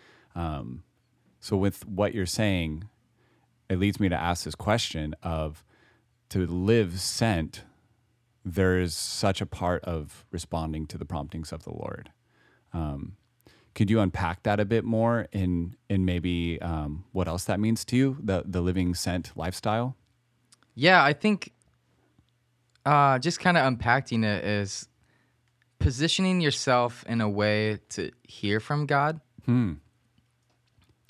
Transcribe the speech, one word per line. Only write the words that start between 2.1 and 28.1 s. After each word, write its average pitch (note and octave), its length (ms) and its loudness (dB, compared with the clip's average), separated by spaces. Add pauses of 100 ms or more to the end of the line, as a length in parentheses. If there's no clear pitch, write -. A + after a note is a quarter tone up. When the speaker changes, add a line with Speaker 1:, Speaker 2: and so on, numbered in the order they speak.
Speaker 1:
you're G2 120 -2
saying, F2 640 -2 (800)
it F#2 100 0
leads G2 220 2
me G2 80 4
to F2 100 0
ask F2 240 -2
this D#2+ 120 -10
question D#2+ 680 -2
of, D#2 400 -4 (640)
to F#2 160 0
live F#2 540 2
sent, F2+ 640 -2 (800)
there F#2 360 2
is F2 160 -2
such - 460 -2
a G2 40 -6
part F2 400 -4
of D#2 460 -8
responding D#2+ 560 -6
to - 100 -12
the D2+ 80 -10
promptings D2+ 480 -10
of D#2 100 -12
the G1+ 80 -14
Lord. G1+ 400 -12 (600)
Um, D#2 420 -8 (600)
could G2+ 140 2
you A2+ 120 4
unpack F2 420 -2
that G#2 160 2
a G#2+ 60 2
bit A2 180 0
more A2+ 480 0
in, F2+ 440 -2 (140)
in F#2+ 140 2
maybe, F2 580 -2
um, D#2+ 520 -6
what F2 160 0
else F2 160 -4
that F#2+ 160 -2
means A2 240 0
to B2 100 -4
you, C3+ 260 2
the, F#2+ 240 -2
the F2+ 160 -2
living F2+ 320 0
sent F2 440 -4
lifestyle? G#2+ 580 -4 (800)
Speaker 2:
Yeah, E3 280 6
I C#3+ 100 6
think, - 380 -2 (1300)
uh, C#3 340 6
just E3 200 -2
kinda E3+ 260 6
unpacking B2 580 2
it G#2 200 0
is G2+ 440 -2 (920)
positioning E3+ 640 2
yourself B2 640 2
in A#2 140 0
a A2 80 2
way G#2+ 500 2 (100)
to - 220 -6 (120)